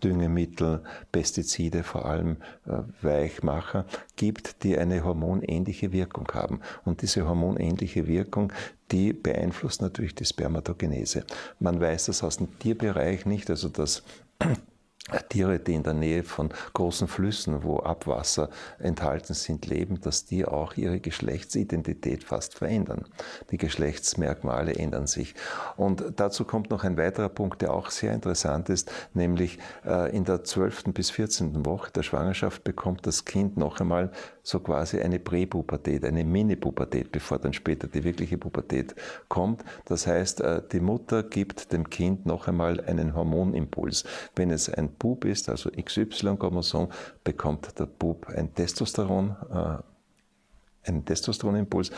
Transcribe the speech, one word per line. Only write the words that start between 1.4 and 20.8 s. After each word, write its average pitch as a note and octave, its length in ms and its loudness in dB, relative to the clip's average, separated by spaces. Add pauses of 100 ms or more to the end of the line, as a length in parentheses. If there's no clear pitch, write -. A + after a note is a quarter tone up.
vor - 240 -4
allem, E2 320 0 (300)
äh, - 120 -2 (220)
Weichmacher, D#2 840 0 (320)
gibt, - 460 -2
die F#2+ 140 4
eine F2 260 2
hormonähnliche F2+ 880 0
Wirkung F#2 400 0
haben. - 260 -2 (240)
Und E2+ 180 0
diese F#2+ 260 2
hormonähnliche F2 800 2
Wirkung, F#2+ 460 2 (400)
die G2 220 4
beeinflusst - 680 0
natürlich F#2+ 320 -2
die - 120 -6
Spermatogenese. D#2 1000 0 (360)
Man F2 200 2
weiß E2 280 2
das - 160 -2
aus D#2 140 0
dem - 220 -4
Tierbereich F#2+ 680 2
nicht, G2+ 240 0
also D#2+ 200 0
dass - 340 -2 (360)
<clears throat> - 40 2 (840)
Tiere, F#2+ 300 4
die E2+ 160 0
in D#2 80 2
der D#2 100 2
Nähe D#2+ 300 2
von - 260 -2 (240)
großen F2 340 2
Flüssen, F#2 540 0
wo D2+ 160 2
Abwasser D2 720 0 (300)
enthalten D#2 560 0
sind, - 320 -4
leben, F2+ 340 0
dass - 240 -2
die F#2 200 0
auch D2+ 320 -2
ihre F2+ 220 0